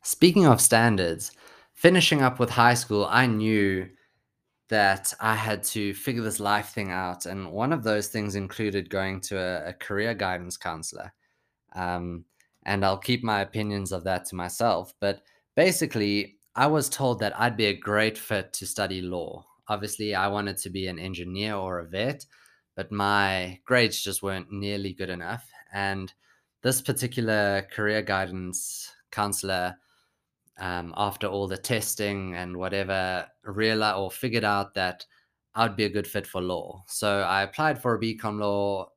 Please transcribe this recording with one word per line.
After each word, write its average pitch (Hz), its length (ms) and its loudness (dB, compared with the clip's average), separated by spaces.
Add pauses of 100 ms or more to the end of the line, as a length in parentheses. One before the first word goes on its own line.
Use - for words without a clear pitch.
Speaking 180 440 6
of 127 140 10
standards, 104 720 4 (400)
finishing 170 500 6
up 127 160 4
with 120 120 2
high 120 240 6
school, 104 360 0
I 123 160 6
knew 104 640 2 (800)
that 98 520 2
I 110 140 2
had 107 300 -4
to 101 300 -2
figure 117 280 -4
this 110 160 -4
life 101 300 0
thing 98 240 -6
out, 90 340 -6
and 92 240 -8
one 113 220 -2
of 143 100 -2
those 104 240 0
things 104 300 -4
included 98 520 -4
going 95 340 -4
to - 140 -6
a, 90 340 -4
a - 20 -10
career 107 420 -2
guidance 90 420 -4
counselor. 82 560 -10 (640)
Um, 87 500 -6 (400)
and 98 200 0
I'll 95 140 2
keep 123 240 -2
my 107 200 0
opinions 101 500 -4
of 90 120 -6
that 92 220 -2
to - 100 -12
myself, 90 640 -2
but 101 220 -2 (320)
basically, 110 840 2 (180)
I 127 100 4
was 151 220 2
told 123 320 0
that 104 180 -2
I'd 113 180 2
be 110 100 4
a 101 100 2
great 107 420 2
fit 98 360 -4
to 98 120 -8
study 92 340 -4
law. 90 440 -6 (240)
Obviously, 104 460 -4
I 95 120 2
wanted 101 320 -2
to 98 120 -8
be 92 180 -4
an 90 100 -6
engineer 92 560 -6
or 92 240 -4
a 85 80 -8
vet, 110 380 -4 (500)
but 95 160 -8
my 98 760 0
grades 120 380 2
just 98 200 -6
weren't 95 280 -4
nearly 101 440 -6
good 92 160 -8
enough, 90 380 -8 (240)
and 98 400 -4 (500)
this 131 180 2
particular 110 920 0
career 107 300 0
guidance 92 880 -4 (220)
counselor, 95 640 -2 (840)
um, 87 380 -6
after 101 300 -2
all 98 200 -2
the 92 100 -4
testing 101 760 -2
and 90 220 -8
whatever, 92 680 -2 (200)
reali-, 107 500 0
or 95 140 -2
figured 117 320 -2
out 101 320 0
that 92 300 -4 (500)
I'd 113 220 0
be 110 80 2
a 101 60 0
good 101 160 -2
fit 101 200 -6
for 92 140 -6
law. 90 480 -6
So 101 320 0
I 95 220 2
applied 143 380 -2
for 120 140 2
a 107 40 -2
B 113 160 -2
com 107 260 -4
law 101 560 0